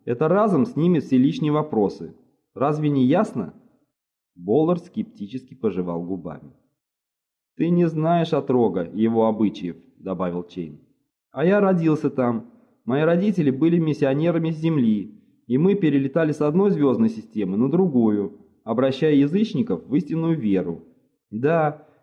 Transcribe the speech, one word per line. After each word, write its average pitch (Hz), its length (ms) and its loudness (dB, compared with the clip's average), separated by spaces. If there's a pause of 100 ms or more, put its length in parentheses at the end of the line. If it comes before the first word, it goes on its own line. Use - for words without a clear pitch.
Это 127 220 -2
разом 185 380 2
снимет 160 400 0
все 131 120 2
лишние 147 360 2
вопросы. 110 640 -2 (380)
Разве 151 360 -2
не 135 160 2
ясно?» 135 480 0 (800)
Боллард 156 500 0
скептически 110 720 -12
пожевал 87 480 -4
губами. 87 500 -12 (1040)
«Ты 160 140 -2
не 175 180 2
знаешь 165 460 0
Отрога 120 500 0
и 82 180 -6
его 113 240 2
обычаев», 104 520 -2 (200)
добавил 90 460 -6
Чейн. 78 360 -12 (520)
«А 139 140 -4
я 202 140 4
родился 160 500 2
там. 120 420 -2 (340)
Мои 131 160 0
родители 175 500 2
были 165 280 2
миссионерами 160 720 0
с 156 60 -8
Земли, 123 600 0 (300)
и 120 100 0
мы 190 180 4
перелетали 151 560 0
с 143 100 -6
одной 175 300 2
звёздной 127 380 2
системы 104 480 -4
на 127 120 2
другую, 123 680 0 (240)
обращая 135 520 0
язычников 143 720 0
в 110 80 -2
истинную 165 420 -2
веру. 90 460 -2 (480)
Да, 151 560 -2 (160)